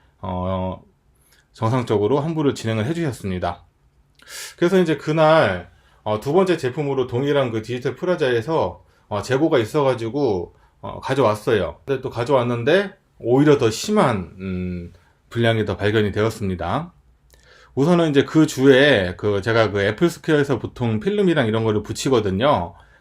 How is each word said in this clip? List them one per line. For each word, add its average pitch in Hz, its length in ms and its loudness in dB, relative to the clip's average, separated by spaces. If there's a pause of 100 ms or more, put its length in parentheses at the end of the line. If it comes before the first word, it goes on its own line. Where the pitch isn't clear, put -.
(220)
어, 92 600 -6 (720)
정상적으로 113 640 0
환불을 151 360 -2
진행을 110 300 -4
해주셨습니다. 110 800 -6 (920)
그래서 185 220 2
이제 160 180 2
그날, 156 720 2 (340)
어, 107 160 -2
두 131 140 -4
번째 185 240 2
제품으로 135 500 -4
동일한 135 440 0
그 110 100 -4
디지털 123 340 -6
프라자에서, 135 880 -2 (240)
어, 104 140 -6
재고가 135 380 0
있어가지고, 117 960 -2 (260)
어, 98 200 -14
가져왔어요. 107 840 0
근데 131 160 -4
또 127 80 -10
가져왔는데 123 840 0 (260)
오히려 135 380 4
더 120 120 2
심한, 117 680 -2
음, 90 540 -8 (360)
불량이 113 360 2
더 98 120 -4
발견이 104 340 0
되었습니다. 104 800 -4 (840)
우선은 165 340 2
이제 139 140 4
그 156 240 4
주에 127 680 4
그 101 240 0
제가 110 300 2
그 101 100 0
애플스퀘어에서 143 760 0
보통 113 400 -4
필름이랑 180 480 0
이런 110 180 0
거를 107 180 0
붙이거든요. 104 920 0 (280)